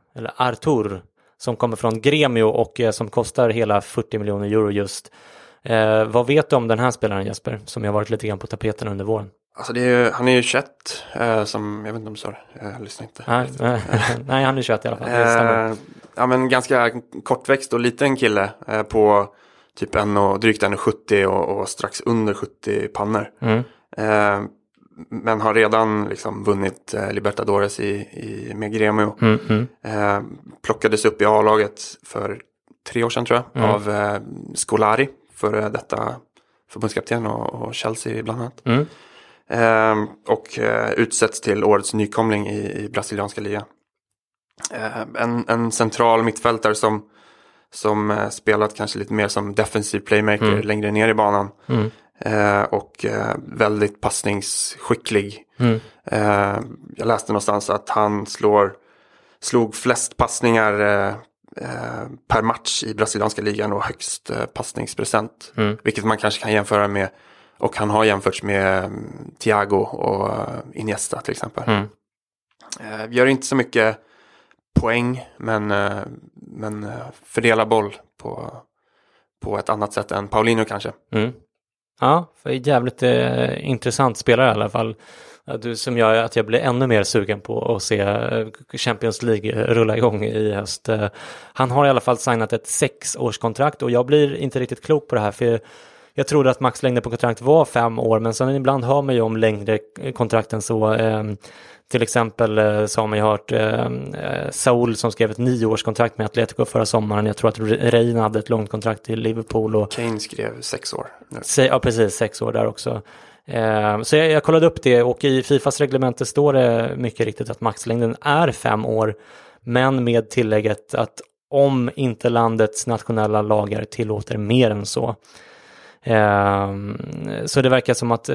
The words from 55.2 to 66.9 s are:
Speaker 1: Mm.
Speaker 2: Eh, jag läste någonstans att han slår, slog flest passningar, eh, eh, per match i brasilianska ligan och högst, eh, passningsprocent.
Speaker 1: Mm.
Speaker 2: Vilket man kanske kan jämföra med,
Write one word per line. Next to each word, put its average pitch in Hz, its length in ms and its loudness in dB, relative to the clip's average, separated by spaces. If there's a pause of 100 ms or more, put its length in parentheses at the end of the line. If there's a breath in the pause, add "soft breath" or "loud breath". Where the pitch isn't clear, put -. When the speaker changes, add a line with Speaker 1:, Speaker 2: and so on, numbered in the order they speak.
Speaker 1:
Mm. 113 220 2 (240 loud breath)
Speaker 2:
Eh, 101 540 0 (380)
jag 110 120 -4
läste 107 240 0
någonstans 104 380 -2
att 101 180 -2
han 104 380 0
slår, 104 460 2 (680 soft breath)
slog 117 340 0
flest - 420 -2
passningar, 113 640 2
eh, 101 280 2 (480)
eh, 117 500 -10 (220)
per 113 140 2
match - 420 -4
i 110 100 -6
brasilianska 107 480 -2
ligan 104 300 -2
och 98 120 -4
högst, - 460 -10
eh, 113 140 -4
passningsprocent. - 1120 -6
Speaker 1:
Mm. 107 280 0
Speaker 2:
Vilket 110 200 -2
man 110 140 2
kanske 104 240 -2
kan 107 100 -2
jämföra 104 360 2
med, 98 200 0 (500 soft breath)